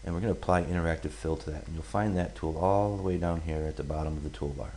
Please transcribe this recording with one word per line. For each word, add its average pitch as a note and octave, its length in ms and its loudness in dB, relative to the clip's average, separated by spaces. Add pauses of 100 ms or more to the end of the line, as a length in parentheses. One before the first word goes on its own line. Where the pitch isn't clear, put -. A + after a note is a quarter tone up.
and F2 120 -2
we're F2 60 0
gonna G#2 120 2
apply F2+ 300 4
interactive E2 480 0
fill D#2+ 260 -2
to D2+ 140 -8
that, D2 160 -8
and D#2+ 80 -6
you'll D#2+ 100 -6
find G#2 320 2
that F2 180 0
tool D#2+ 220 -2
all G2+ 400 4
the F#2+ 60 -4
way F#2 160 2
down E2+ 240 0
here D#2 260 0
at D2 80 -4
the D2 80 -4
bottom D#2 320 -2
of D2 60 -4
the D2+ 80 -4
toolbar. C#2+ 460 -6